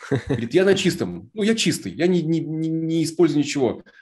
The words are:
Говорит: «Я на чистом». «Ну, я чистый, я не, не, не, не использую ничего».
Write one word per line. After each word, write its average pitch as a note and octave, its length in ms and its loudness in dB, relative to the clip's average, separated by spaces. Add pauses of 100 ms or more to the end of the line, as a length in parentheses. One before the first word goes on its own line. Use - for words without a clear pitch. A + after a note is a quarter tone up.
(280)
Говорит: B2 260 -4
«Я F#3 120 4
на G3 100 4
чистом». F#2 580 -4
«Ну, G#3+ 80 -4
я A3+ 140 2
чистый, G#2 380 -2
я C#3 120 -2
не, F3+ 160 2
не, D#3+ 200 0
не, D#3+ 280 -4
не D#3+ 340 -2
использую D3+ 360 2
ничего». C3 420 0 (200)